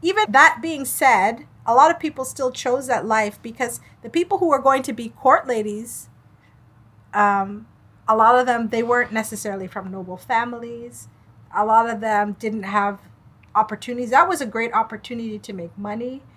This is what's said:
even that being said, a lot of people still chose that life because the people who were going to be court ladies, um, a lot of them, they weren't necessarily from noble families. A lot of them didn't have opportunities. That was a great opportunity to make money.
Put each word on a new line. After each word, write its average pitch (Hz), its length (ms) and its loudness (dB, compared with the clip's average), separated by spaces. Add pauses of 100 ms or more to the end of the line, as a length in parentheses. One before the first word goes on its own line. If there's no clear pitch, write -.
even 403 300 0
that 302 300 6
being 311 240 -6
said, 233 600 2 (200)
a 226 80 2
lot 277 180 8
of 339 80 -2
people 294 260 -8
still 254 260 -4
chose 254 360 -4
that 220 180 -2
life 214 360 0
because 233 400 -8 (220)
the 233 60 -14
people 349 280 0
who 349 120 2
were 285 100 4
going 262 240 2
to 262 100 -8
be 226 160 -10
court - 380 2
ladies, 220 640 -6 (1040)
um, 202 540 0 (400)
a 220 80 4
lot 226 240 6
of 254 60 2
them, 233 240 0
they 233 140 -2
weren't 240 280 0
necessarily 214 560 -6
from 190 240 -10
noble 180 260 -12
families. 233 880 -6 (480)
A 208 100 2
lot 226 240 4
of 220 100 -6
them 208 400 0
didn't 214 240 -6
have 202 360 -2 (560)
opportunities. 220 560 -4
That 320 160 6
was 349 140 -2
a 269 40 -6
great 226 280 -6
opportunity 220 680 -6
to 208 140 -16
make 170 240 -12
money. 233 440 -8 (160)